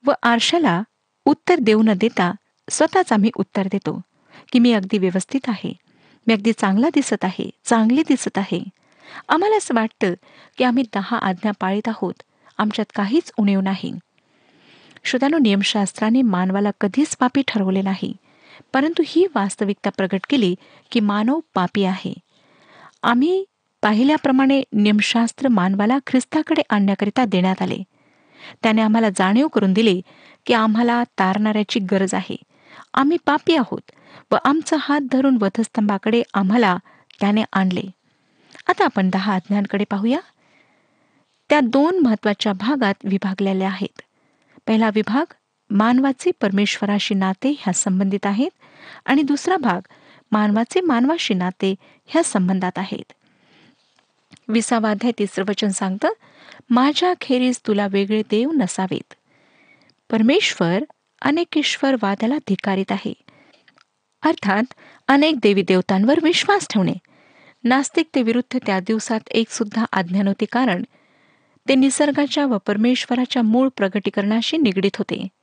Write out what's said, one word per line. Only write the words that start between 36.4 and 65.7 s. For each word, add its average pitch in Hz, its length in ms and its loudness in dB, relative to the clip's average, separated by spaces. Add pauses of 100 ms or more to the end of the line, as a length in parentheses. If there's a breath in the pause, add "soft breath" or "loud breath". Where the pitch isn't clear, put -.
त्याने 208 220 2 (100)
आणले. 180 300 0 (840 soft breath)
आता 370 180 0
आपण 190 240 0
दहा 190 260 -2
आज्ञांकडे 202 540 -2
पाहूया. 226 300 -2 (1300)
त्या 294 100 4
दोन 285 400 2
महत्त्वाच्या 214 540 0
भागात 208 400 -2 (100)
विभागलेल्या 190 640 -2
आहेत. 190 340 -8 (680 soft breath)
पहिला 220 260 2
विभाग 220 400 -2 (360)
मानवाचे 247 640 0 (100)
परमेश्वराशी 202 760 -2
नाते 190 340 -2 (100)
ह्या 185 140 -2
संबंधित 196 520 -2
आहेत 214 260 0 (540 loud breath)
आणि 277 160 2
दुसरा 294 360 0
भाग 196 240 0 (500 soft breath)
मानवाचे 214 500 0
मानवाशी 285 520 0
नाते 185 420 -2 (300 soft breath)
ह्या 330 180 0
संबंधात 185 540 0
आहेत. - 360 -10 (1300 soft breath)
विसावा 220 440 0
अध्याय 233 280 -2
तिसरं 196 300 -4
वचन 208 200 -2
सांगतं, 190 400 -2 (600 loud breath)
"माझ्या 277 520 2
खेरीज 254 460 0
तुला 202 200 0
वेगळे 196 340 0
देव 226 300 0
नसावेत." 190 640 -2 (960 soft breath)
परमेश्वर 220 720 2 (380)
अनेकेश्वरवादाला 269 1160 -2
धिक्कारीत 190 540 -2
आहे, 196 220 -6 (1080 soft breath)
अर्थात 202 520 0 (340 soft breath)
अनेक 285 300 4
देवी 202 240 2
देवतांवर 190 640 2